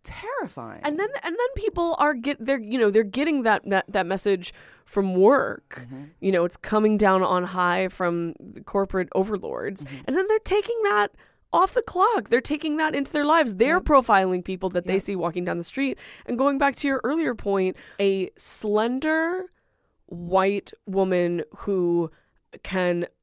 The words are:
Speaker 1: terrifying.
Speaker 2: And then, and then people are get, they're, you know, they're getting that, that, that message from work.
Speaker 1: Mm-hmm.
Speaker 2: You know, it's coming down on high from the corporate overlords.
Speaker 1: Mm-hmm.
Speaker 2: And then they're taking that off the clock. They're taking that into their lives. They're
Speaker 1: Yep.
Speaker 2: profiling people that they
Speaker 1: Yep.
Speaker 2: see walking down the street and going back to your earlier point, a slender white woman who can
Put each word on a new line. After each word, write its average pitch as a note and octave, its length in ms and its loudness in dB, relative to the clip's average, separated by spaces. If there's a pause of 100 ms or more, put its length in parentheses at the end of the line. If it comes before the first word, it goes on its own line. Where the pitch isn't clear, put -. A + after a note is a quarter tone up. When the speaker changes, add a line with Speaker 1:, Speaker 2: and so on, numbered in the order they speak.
Speaker 1:
terrifying. C#4+ 800 -10
Speaker 2:
And D4+ 160 -4
then, G#4+ 100 -2 (140)
and E4+ 120 -6
then A#4+ 200 0
people E4+ 440 -2
are D4 140 2
get, B3+ 300 -4
they're, C4+ 160 0
you A3 180 -6
know, G#3+ 140 4
they're A3 120 4
getting C#4 400 0
that, G#3+ 260 2
that, F#3+ 200 0
that G3 160 0
message F#3+ 480 -2 (320)
from G3 300 -2
work. G3 680 4
Speaker 1:
Mm-hmm. C3 200 -14 (160)
Speaker 2:
You F#3+ 120 0
know, F3 140 4
it's F3 120 -6
coming G#3+ 400 2
down F#3+ 260 4
on F3+ 220 2
high F3+ 420 0
from E3+ 520 -4
the G#3 220 -18
corporate G3 540 -2
overlords. G#2+ 680 -4
Speaker 1:
Mm-hmm. C3+ 120 -12 (120)
Speaker 2:
And C4 80 -2
then F#4+ 120 2
they're G#4+ 120 2
taking G#4+ 440 -2
that G#4 260 2 (420)
off F#4 220 4
the B4 80 0
clock. F#4 480 0
They're B3 120 4
taking D4+ 360 -4
that D#4 160 0
into C#4 180 -4
their D4 140 0
lives. D4 300 2
They're C#4 220 4
Speaker 1:
Yep. - 80 -2
Speaker 2:
profiling F#3+ 580 4
people F#3 260 -4
that F3+ 160 -2
they F3+ 80 -2
Speaker 1:
Yep. G3 80 2
Speaker 2:
see G3+ 140 -6
walking F3 300 -4
down E3+ 120 -4
the E3+ 60 -6
street C4 340 -4 (280)
and A#3+ 120 -4
going C4+ 200 2
back C#4 200 2
to C#4+ 100 -2
your C4+ 160 0
earlier C#4+ 300 0
point, G3 420 0 (240)
a G3 380 0
slender D#4 1080 0 (600)
white F#3+ 640 0 (140)
woman F3+ 580 0 (160)
who F3 520 0 (500)
can F3+ 460 -2 (160)